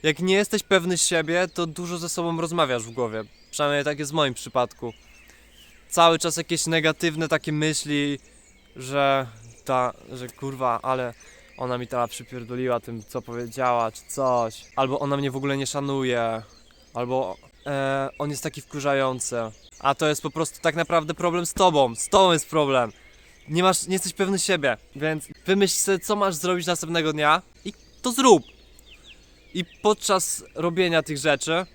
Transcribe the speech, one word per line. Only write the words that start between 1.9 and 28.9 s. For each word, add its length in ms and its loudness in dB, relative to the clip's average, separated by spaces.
ze 100 -6
sobą 320 -2
rozmawiasz 420 0
w 80 -12
głowie. 340 -4
Przynajmniej 340 0
tak 140 -4
jest 120 -6
w 40 -10
moim 200 0
przypadku. 600 -4
Cały 300 6
czas 180 -2
jakieś 300 -2
negatywne 640 0
takie 240 0
myśli, 680 -2
że 500 0
ta, 280 0
że 160 -12
kurwa, 540 -4
ale 320 -2
ona 220 -4
mi 80 -8
teraz 240 -2
przypierdoliła 680 -6
tym, 220 -12
co 200 -10
powiedziała, 720 -2
czy 160 -20
coś. 560 0
Albo 240 0
ona 160 -2
mnie 140 -2
w 60 -8
ogóle 200 -2
nie 100 -4
szanuje. 760 -2
Albo 420 -2
E, 420 -2
on 120 -4
jest 120 -8
taki 180 -8
wkurzający. 760 -2
A 140 2
to 140 0
jest 140 -2
po 80 -6
prostu 300 -6
tak 140 0
naprawdę 400 -2
problem 320 -2
z 80 -8
tobą. 400 4
Z 140 -8
tobą 240 6
jest 180 0
problem. 420 2
Nie 140 0
masz, 240 4
nie 60 -2
jesteś 200 -4
pewny 260 0
siebie, 380 2
więc 320 -4
wymyśl 280 4
sobie, 240 2
co 180 -2
masz 180 0
zrobić 320 -2
następnego 460 0
dnia 300 4
i 80 -8
to 100 -2
zrób. 320 8